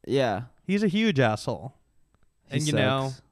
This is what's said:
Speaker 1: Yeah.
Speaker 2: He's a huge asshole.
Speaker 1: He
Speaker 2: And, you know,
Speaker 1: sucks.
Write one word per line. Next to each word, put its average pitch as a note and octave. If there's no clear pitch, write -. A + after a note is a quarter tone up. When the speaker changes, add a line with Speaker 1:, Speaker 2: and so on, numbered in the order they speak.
Speaker 1:
Yeah. A#2+
Speaker 2:
He's G3+
a A3
huge G3+
asshole. A2
Speaker 1:
He C#3
Speaker 2:
And, D3+
you D3+
know, C3+
Speaker 1:
sucks. C3